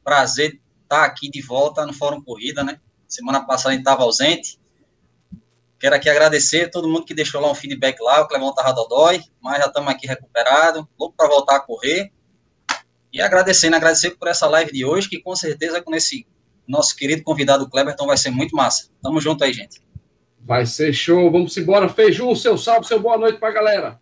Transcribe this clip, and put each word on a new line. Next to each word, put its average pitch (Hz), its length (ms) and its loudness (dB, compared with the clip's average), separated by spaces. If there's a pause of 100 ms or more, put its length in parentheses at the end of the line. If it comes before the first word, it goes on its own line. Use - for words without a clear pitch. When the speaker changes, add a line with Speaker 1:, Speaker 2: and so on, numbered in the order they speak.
Speaker 1:
Prazer 143 560 0 (300)
tá 151 160 2
aqui 139 260 -6
de 139 120 -14
volta 143 440 -2
no 147 60 -12
Fórum 143 300 -6
Corrida, 131 420 -10
né? 135 160 -8 (300)
Semana 127 360 -4
passada 131 280 -2
a - 20 0
gente 131 80 -8
tava 131 200 2
ausente. 135 540 -2 (1200)
Quero 139 180 2
aqui 143 140 0
agradecer 151 580 2
a - 20 -14
todo 170 180 -6
mundo 165 160 -2
que 165 100 -16
deixou 151 280 -4
lá 147 100 2
um 139 40 -4
feedback 135 460 -4
lá, 131 200 4
o 151 80 0
Clebão 135 260 -4
tava 131 160 0
dodói, 139 480 2 (220)
mas 135 160 -6
já 143 100 2
tamo 143 220 -4
aqui 131 180 -6
recuperado, 143 800 0 (100)
louco - 200 -8
pra 160 100 4
voltar 139 300 4
a - 20 0
correr. 156 500 -6 (1000)
E - 100 -6
agradecendo, 185 540 2
agradecer 165 360 2
por 170 180 -8
essa 170 180 0
live 156 240 2
de 131 140 -4
hoje, 190 240 -2
que 170 100 -10
com 185 160 -10
certeza 165 460 -4
com - 120 -8
esse 143 320 -4 (400)
nosso 143 300 0
querido 151 260 -4
convidado 139 480 0
Cleberton 143 380 -2
vai 143 80 2
ser 131 140 -2
muito 143 260 -4
massa. 127 320 0 (160)
Tamo 151 160 -2
junto 147 240 -2
aí, 131 80 0
gente. 113 300 -14 (580)
Speaker 2:
Vai 123 260 -2
ser 151 280 -2
show, 175 360 4
vamos 170 280 0
embora. 190 320 2
Feiju, 220 480 2
seu 226 200 2
salve, 226 300 0
seu 226 120 0
boa 226 180 2
noite 220 220 0
pra 220 120 -2
galera. 202 500 -2